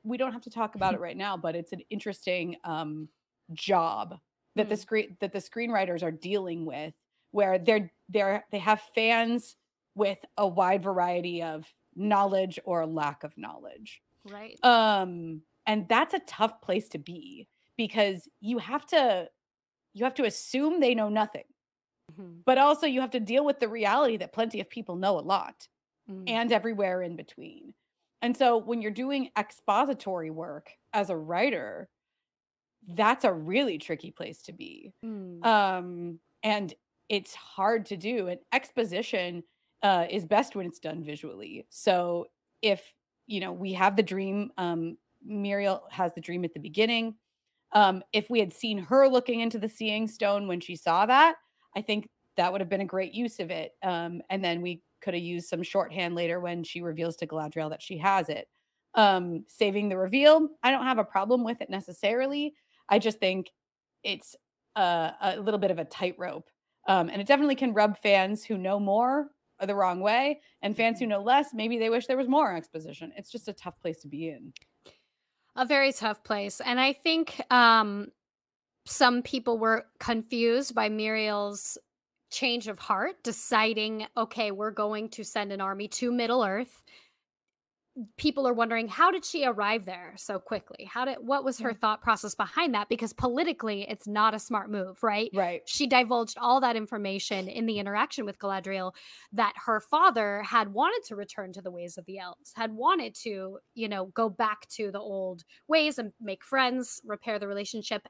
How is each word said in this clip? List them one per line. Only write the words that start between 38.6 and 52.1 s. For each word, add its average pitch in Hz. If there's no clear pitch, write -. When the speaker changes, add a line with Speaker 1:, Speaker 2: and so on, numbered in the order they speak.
Speaker 1:
uh, 180
is 190
best 175
when 190
it's 165
done 156
visually. 143
So 175
if, 202
you 208
know, 185
we 185
have 190
the 214
dream, 196
um, 170
Muriel 202
has 175
the 170
dream 175
at 165
the 151
beginning. 220
Um, 190
if 208
we 233
had 190
seen 214
her 262
looking 247
into 226
the 220
Seeing 220
Stone 202
when 175
she 175
saw 180
that, 294
I 202
think 214